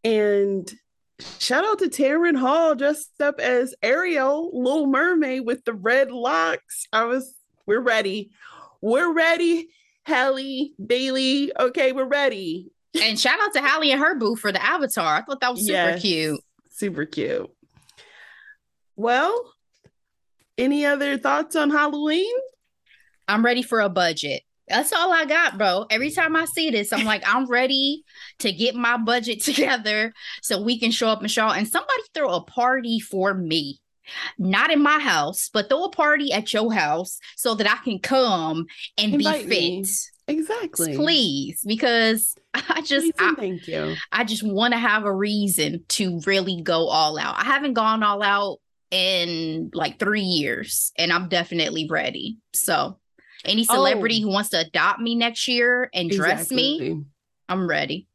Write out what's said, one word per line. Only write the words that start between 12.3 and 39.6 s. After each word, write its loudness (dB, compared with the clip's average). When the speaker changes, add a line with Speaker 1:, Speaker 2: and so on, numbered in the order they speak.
Speaker 2:
And 0
shout 2
out 0
to 2
Halle 2
and 2
her 2
boo 0
for -2
the 0
Avatar. 0
I -2
thought -8
that 0
was -8
super -2
Speaker 1:
Yes, 0
Speaker 2:
cute. -2
Speaker 1:
super -6
cute. -4
Well, 0
any 2
other 0
thoughts -2
on 2
Halloween? 0
Speaker 2:
I'm 2
ready 2
for 0
a 2
budget. 0
That's 0
all 2
I 4
got, 0
bro. 2
Every 0
time 0
I 2
see -2
this, -2
I'm 0
like, 0
"I'm 2
ready 0
to -2
get -2
my 0
budget -2
<laughs> -2
together 0
so -2
we 0
can 0
show 0
up 0
and -4
show." 2
And 0
somebody -2
throw 0
a -2
party 0
for -2
me. -4
Not 2
in 4
my 4
house, 0
but -2
throw 2
a -4
party 2
at -4
your 0
house -2
so -2
that 0
I 2
can -4
come 0
and 2
Speaker 1:
Invite 0
Speaker 2:
be -
Speaker 1:
me. 0